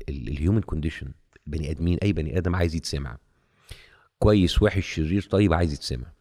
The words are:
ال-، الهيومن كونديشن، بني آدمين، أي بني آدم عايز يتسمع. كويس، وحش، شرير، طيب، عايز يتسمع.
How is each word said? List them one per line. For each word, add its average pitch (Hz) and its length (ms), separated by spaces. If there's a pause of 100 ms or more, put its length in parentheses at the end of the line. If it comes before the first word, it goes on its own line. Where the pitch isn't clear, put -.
ال-، 67 180
الهيومن 85 340
كونديشن، 76 460 (400)
بني 78 240
آدمين، 85 320
أي 101 100
بني 80 240
آدم 90 180
عايز 87 200
يتسمع. 69 420 (1040)
كويس، 104 420
وحش، 101 320
شرير، 85 380
طيب، 98 220
عايز 82 200
يتسمع. 62 340 (140)